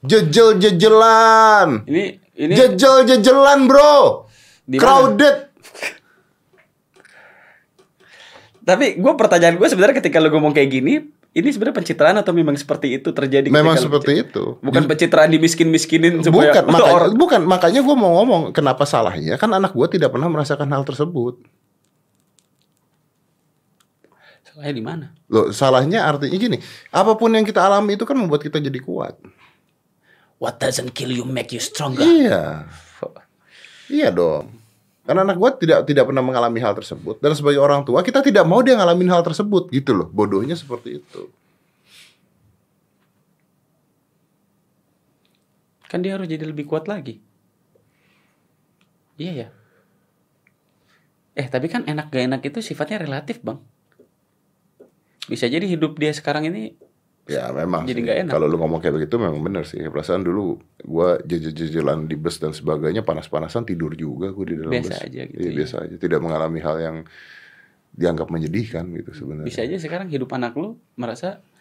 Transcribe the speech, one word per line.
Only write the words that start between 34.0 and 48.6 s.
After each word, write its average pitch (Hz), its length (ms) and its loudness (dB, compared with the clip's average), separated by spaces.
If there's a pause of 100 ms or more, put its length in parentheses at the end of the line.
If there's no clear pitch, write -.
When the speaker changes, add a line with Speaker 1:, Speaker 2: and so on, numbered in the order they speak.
Speaker 1:
dong. 85 560 -4 (400)
Karena 170 160 0
anak 190 160 -2
gue 233 140 2 (100)
tidak, 160 240 2
tidak 139 180 2
pernah 135 160 -2
mengalami 120 380 -2
hal 113 160 -2
tersebut. - 480 -12
Dan 147 100 0
sebagai 143 300 0
orang 143 240 2
tua, 135 160 0
kita 262 240 -2
tidak 202 160 4
mau 170 180 2
dia 262 140 4
ngalamin 180 340 2
hal 180 140 2
tersebut 175 480 -2
gitu 135 240 -2
loh. 82 160 -2
Bodohnya 104 480 -2
seperti 120 400 -14
itu. - 320 -20 (4000)
Speaker 2:
Kan 180 160 -10
dia 190 160 -6
harus 190 80 -10
jadi 160 180 -10
lebih 151 220 -12
kuat 156 200 -6
lagi. 143 360 -14 (1900)